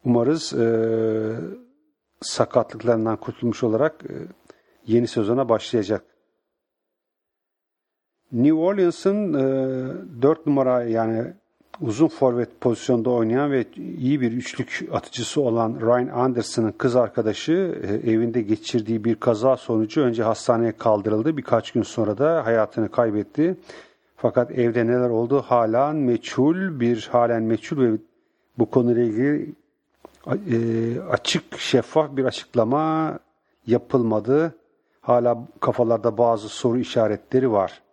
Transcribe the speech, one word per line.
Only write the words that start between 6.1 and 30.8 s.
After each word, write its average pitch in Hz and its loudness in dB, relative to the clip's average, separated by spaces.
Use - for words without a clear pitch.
New 143 2
Orleans'ın, 190 0
e, 139 0
dört 156 2
numara, 127 2
yani 113 -2
uzun 127 2
forvet 123 0
pozisyonda 120 0
oynayan 123 0
ve 127 0
iyi 143 -2
bir 117 0
üçlük - -8
atıcısı - -4
olan 117 0
Ryan 123 2
Anderson'ın 120 0
kız 123 0
arkadaşı, 127 0
e, 104 -2
evinde 117 2
geçirdiği 107 -2
bir 117 2
kaza 123 2
sonucu 110 -2
önce 117 0
hastaneye 113 0
kaldırıldı. 107 0
Birkaç 120 -2
gün 117 0
sonra 107 -2
da 151 0
hayatını 110 0
kaybetti. 123 0
Fakat 120 0
evde 120 2
neler 123 2
oldu 120 0
halen 120 2
meçhul, 147 0
bir 117 0
halen 117 2
meçhul 113 -2
ve 113 2
bu 113 0
konuyla 120 2
ilgili, 135 -2
e, 117 -2